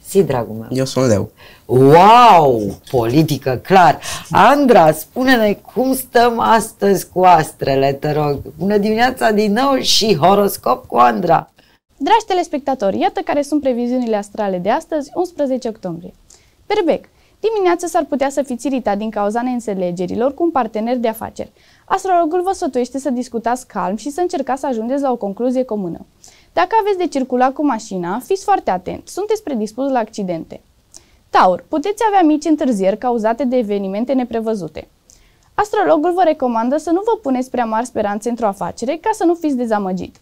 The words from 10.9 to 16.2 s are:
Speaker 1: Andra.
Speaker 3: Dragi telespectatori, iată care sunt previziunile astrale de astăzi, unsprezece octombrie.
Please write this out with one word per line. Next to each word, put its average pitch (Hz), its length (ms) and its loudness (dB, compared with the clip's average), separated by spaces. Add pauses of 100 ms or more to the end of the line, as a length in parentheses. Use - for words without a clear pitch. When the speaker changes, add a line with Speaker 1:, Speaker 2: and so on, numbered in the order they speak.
Speaker 1:
Andra. 202 540 2 (460)
Speaker 3:
Dragi 415 300 2
telespectatori, 269 720 -2
iată 381 260 -2
care 294 180 -2
sunt 285 180 -2
previziunile 240 560 -2
astrale 202 420 -4
de 180 120 -4
astăzi, 302 440 -4
unsprezece 277 540 -4
octombrie. 180 440 -10 (540)